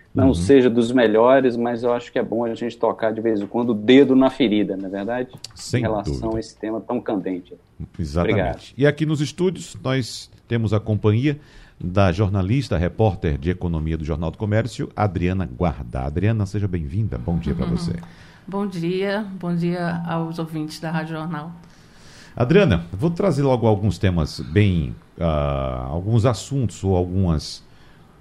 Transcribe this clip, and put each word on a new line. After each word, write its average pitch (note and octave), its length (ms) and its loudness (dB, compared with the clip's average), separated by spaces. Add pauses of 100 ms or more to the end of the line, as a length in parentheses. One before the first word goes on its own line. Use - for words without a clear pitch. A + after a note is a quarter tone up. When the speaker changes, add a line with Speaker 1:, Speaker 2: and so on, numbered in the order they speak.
(140)
Speaker 1:
não G#2+ 140 4
Speaker 2:
Uhum. - 60 4
Speaker 1:
seja B2 360 6
dos A#2 220 2
melhores, A#2+ 640 4
mas A#2 260 -2
eu B2 100 2
acho A#2+ 200 -4
que - 40 -2
é B2 60 0
bom G#2+ 220 -2
a A2+ 100 -4
gente A#2 240 -8
tocar A2 340 0
de A2 80 -6
vez A2 200 0
em G2+ 80 -4
quando A#2+ 220 -2
o A#2 40 0
dedo B2+ 400 8
na C3 160 6
ferida, G#2 460 0
não F#2+ 100 -8
é - 20 -8
verdade? A2+ 420 -6 (260)
Speaker 2:
Sem - 240 -4
Speaker 1:
Em - 20 -2
relação G#2+ 300 -2
Speaker 2:
dúvida. A2+ 240 -4
Speaker 1:
a - 20 -4
esse - 180 -10
tema G#2+ 240 -6
tão A#2 200 -6
candente. F#2 540 -6 (440)
Speaker 2:
Exatamente. E2+ 400 0
Speaker 1:
Obrigado. F2 240 -2 (140)
Speaker 2:
E C3+ 100 4
aqui D3 180 2
nos D3+ 160 0
estúdios F3 600 -4
nós C3 480 -4 (160)
temos A2+ 260 -2
a G#2+ 60 4
companhia A2 600 0 (400)
da F#2 320 2
jornalista, G2 640 0
repórter F2 580 0
de C#2+ 140 -2
economia D#2+ 480 -2
do D#2+ 60 -8
Jornal D#2+ 260 -4
do - 80 -10
Comércio, G#2+ 560 -2
Adriana F2+ 520 0
Guardá. C2 600 -4
Adriana, G2 400 0
seja G2+ 220 -4
bem-vinda. F2 500 -4
Bom E2 200 -2
dia - 180 -4
pra A#1+ 100 -2
Speaker 3:
Uhum. A#1 100 0
Speaker 2:
você. - 200 -4 (500)
Speaker 3:
Bom G3+ 220 -4
dia, F#3 580 -2 (140)
bom F3 120 -4
dia F3 540 -2
aos E3 320 -4
ouvintes D#3+ 400 -8
da D#3+ 140 -8
Rádio D#3+ 240 -6
Jornal. D#3 340 -8 (840)
Speaker 2:
Adriana, C3+ 560 4
vou B2+ 180 0
trazer E3+ 320 0
logo B2+ 240 2
alguns G#2 320 2
temas F2 400 0
bem, D#2+ 560 2 (240)
ah, C#2 720 -2
alguns G2 360 0
assuntos C3 600 -2
ou F#2+ 100 2
algumas F2+ 720 0 (560)